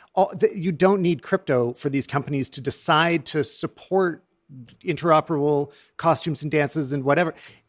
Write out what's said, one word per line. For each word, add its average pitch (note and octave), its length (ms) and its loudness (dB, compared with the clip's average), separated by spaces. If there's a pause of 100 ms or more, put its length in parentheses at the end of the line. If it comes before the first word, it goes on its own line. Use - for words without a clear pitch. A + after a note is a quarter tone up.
(160)
all, F#3+ 180 2
the, G#3+ 240 0
you F3+ 140 -2
don't F#3 300 2
need E3+ 200 0
crypto B2 520 -2
for - 160 -6
these C3+ 180 -2
companies C#3 440 -4
to C3+ 100 -12
decide D#3+ 640 0
to D3+ 180 -2
support - 800 -4 (580)
interoperable D3+ 880 2 (260)
costumes D#3+ 440 0
and D3+ 80 -6
dances C#3+ 440 0
and C#3 100 -2
whatever. D3+ 300 2 (360)